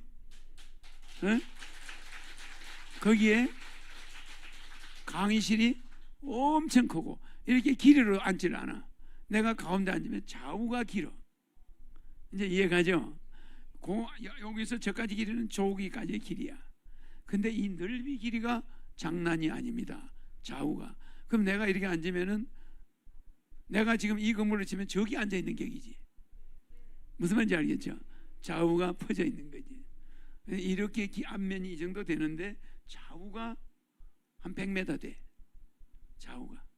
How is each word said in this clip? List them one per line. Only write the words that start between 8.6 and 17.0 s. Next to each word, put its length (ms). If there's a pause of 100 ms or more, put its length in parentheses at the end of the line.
내가 260
가운데 380
앉으면 340
좌우가 600
길어. 260 (1200)
이제 140
이해가죠? 720 (640)
고-, 260 (160)
여-, 160
여기서 380
저까지 380
길이는 340
저기까지의 680
길이야. 380 (680)